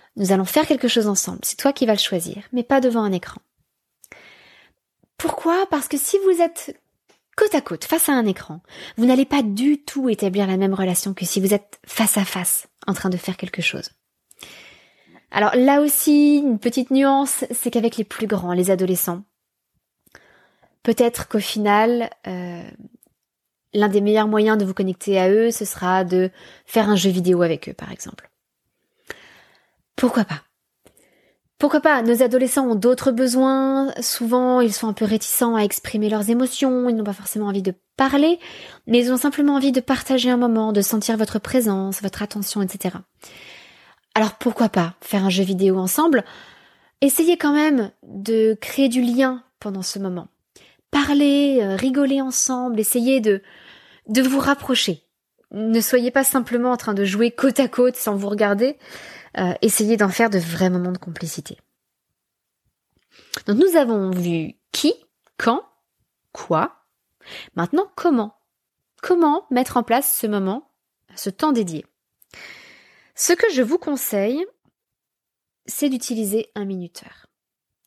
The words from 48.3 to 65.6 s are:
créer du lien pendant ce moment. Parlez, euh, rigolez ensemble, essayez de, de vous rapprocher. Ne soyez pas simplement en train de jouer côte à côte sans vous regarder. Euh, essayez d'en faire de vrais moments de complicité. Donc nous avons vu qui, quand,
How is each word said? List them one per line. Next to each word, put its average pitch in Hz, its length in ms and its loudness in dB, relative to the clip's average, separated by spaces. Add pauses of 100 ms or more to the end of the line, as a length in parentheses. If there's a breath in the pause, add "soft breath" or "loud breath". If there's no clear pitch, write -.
créer - 280 0
du 247 120 0
lien 247 440 0 (140)
pendant 190 240 -8
ce - 160 -8
moment. 180 300 -8 (640 soft breath)
Parlez, 285 720 2
euh, 196 160 -2
rigolez 269 440 0
ensemble, 254 600 -2
essayez 247 400 2
de, 202 220 2 (640 loud breath)
de 226 140 2
vous 262 180 2
rapprocher. 262 640 -2 (480)
Ne 226 280 0
soyez 247 300 2
pas 269 140 2
simplement 247 480 0
en 240 40 0
train 214 180 -6
de 196 100 0
jouer 208 260 0
côte 269 300 0
à 254 80 2
côte 247 280 2
sans 208 200 -4
vous 196 120 -4
regarder. 208 500 0 (600 loud breath)
Euh, 180 220 -2
essayez 214 360 2
d'en 202 120 2
faire 226 220 0
de 196 80 0
vrais 170 320 0
moments 180 220 -2
de 180 60 -8
complicité. - 600 -12 (1900 loud breath)
Donc 208 120 2
nous 349 180 6
avons 220 340 2
vu 175 440 -2 (180)
qui, 330 220 0 (420)
quand, 254 260 0 (720)